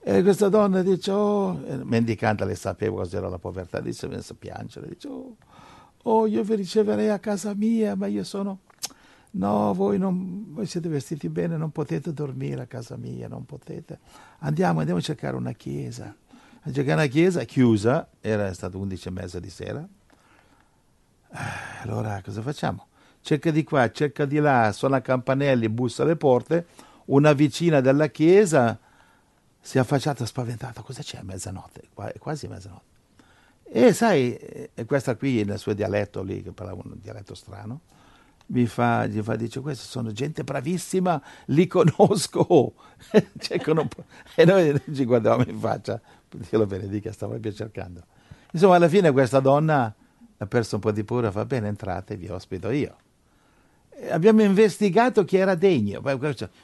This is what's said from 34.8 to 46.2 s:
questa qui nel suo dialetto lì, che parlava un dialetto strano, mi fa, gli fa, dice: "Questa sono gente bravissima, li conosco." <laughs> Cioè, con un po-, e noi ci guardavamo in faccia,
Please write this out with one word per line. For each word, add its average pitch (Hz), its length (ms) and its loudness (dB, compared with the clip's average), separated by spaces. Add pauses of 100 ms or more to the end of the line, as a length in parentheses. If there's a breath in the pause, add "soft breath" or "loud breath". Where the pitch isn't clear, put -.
questa 131 300 0
qui 123 300 0
nel 101 120 -4
suo 110 160 -4
dialetto 101 480 -2
lì, 95 220 -8
che 92 80 -14
parlava 95 320 -14
un - 180 -16
dialetto 104 320 -16
strano, 107 460 -16 (680 soft breath)
mi 123 180 2
fa, 113 400 0
gli 107 160 -4
fa, 110 160 -4
dice: 117 240 -8
"Questa 127 240 -10
sono 113 260 -8
gente 143 320 -6
bravissima, 165 800 -4 (240 loud breath)
li 160 220 4
conosco." 175 1040 4 (300 soft breath)
<laughs> - 340 4
Cioè, - 240 -4
con 160 160 0
un 139 100 0
po-, - 160 -14 (320 loud breath)
e 160 100 10
noi 165 360 6 (120)
ci 135 120 0
guardavamo 117 440 4
in 107 100 -10
faccia, 107 400 -4 (300 soft breath)